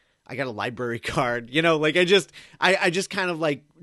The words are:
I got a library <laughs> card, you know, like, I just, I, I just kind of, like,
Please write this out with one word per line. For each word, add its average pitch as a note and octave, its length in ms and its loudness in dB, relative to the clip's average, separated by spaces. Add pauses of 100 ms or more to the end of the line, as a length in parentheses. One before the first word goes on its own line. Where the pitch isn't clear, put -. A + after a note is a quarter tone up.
(260)
I C3+ 100 -14
got C3 120 -4
a - 20 -8
library A#2 480 -4
<laughs> - 20 -16
card, A#2+ 500 -2
you D3+ 120 0
know, E3 140 4
like, D#3 200 0
I F3+ 80 4
just, F3+ 280 2 (280)
I, F#3 160 4
I F#3+ 140 2
just F#3 200 -2
kind F#3+ 200 -2
of, E3 80 -4
like, D#3 260 -2 (180)